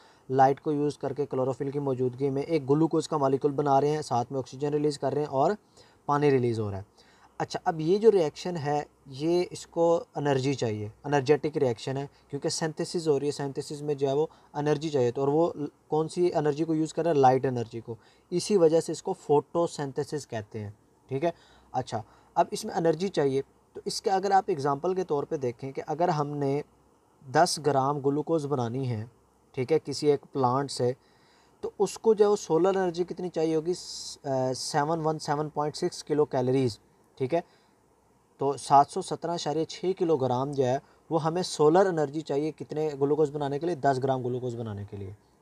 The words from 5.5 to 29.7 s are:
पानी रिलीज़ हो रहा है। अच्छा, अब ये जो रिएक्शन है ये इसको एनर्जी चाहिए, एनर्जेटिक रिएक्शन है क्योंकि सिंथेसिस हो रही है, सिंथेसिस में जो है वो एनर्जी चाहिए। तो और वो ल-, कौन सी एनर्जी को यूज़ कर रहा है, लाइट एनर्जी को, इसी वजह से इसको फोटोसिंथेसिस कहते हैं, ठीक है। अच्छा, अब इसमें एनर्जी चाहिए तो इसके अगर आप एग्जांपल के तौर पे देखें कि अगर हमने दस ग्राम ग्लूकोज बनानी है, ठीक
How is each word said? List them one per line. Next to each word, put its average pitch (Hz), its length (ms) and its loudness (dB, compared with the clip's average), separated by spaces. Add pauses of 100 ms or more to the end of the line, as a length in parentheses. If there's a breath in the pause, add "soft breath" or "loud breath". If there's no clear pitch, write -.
पानी 143 220 4
रिलीज़ 120 320 2
हो 104 80 -4
रहा 98 100 -8
है। 101 60 -14 (540 soft breath)
अच्छा, - 280 -4
अब 165 140 -2
ये 175 180 2
जो 220 100 8
रिएक्शन 175 480 0
है 147 280 -2 (240)
ये 160 320 0
इसको 170 640 0 (120)
एनर्जी 139 360 2
चाहिए, 107 380 -4 (160)
एनर्जेटिक 143 500 2
रिएक्शन 135 400 -2
है 139 120 -8 (200 soft breath)
क्योंकि 143 200 -6
सिंथेसिस 160 580 -4
हो 143 100 4
रही 143 100 -2
है, 143 40 -2
सिंथेसिस 143 500 -8
में 147 160 -4
जो 139 100 0
है 135 80 2
वो 156 140 0 (280 soft breath)
एनर्जी 151 320 0
चाहिए। 123 220 2
तो 139 100 -4
और 139 80 2
वो 165 280 2
ल-, 147 100 -6 (220)
कौन 156 180 0
सी 175 280 0
एनर्जी 151 280 0
को 160 100 -2
यूज़ 156 200 -2
कर 160 100 -2
रहा 165 100 2
है, 143 60 4
लाइट 131 260 6
एनर्जी 117 360 -4
को, 113 160 -12 (340 soft breath)
इसी 180 260 2
वजह 165 220 6
से 165 120 -4
इसको 185 220 -6
फोटोसिंथेसिस 147 1120 -2
कहते 110 340 -10
हैं, 104 180 -12 (320)
ठीक 135 140 -4
है। 170 100 0 (400 soft breath)
अच्छा, 120 300 -6 (340 soft breath)
अब 175 160 4
इसमें 208 220 -8
एनर्जी 165 340 2
चाहिए 139 340 0 (320)
तो - 120 -16
इसके - 220 -4
अगर 190 220 0
आप 190 180 2
एग्जांपल 147 440 0
के 185 100 -2
तौर 143 220 -2
पे 165 120 -4
देखें 135 360 -6
कि - 80 -8
अगर 160 280 -2
हमने 147 540 -2 (680)
दस 165 280 4
ग्राम 139 400 0
ग्लूकोज 147 460 0
बनानी 131 400 -2
है, 117 260 -4 (440)
ठीक 131 160 -2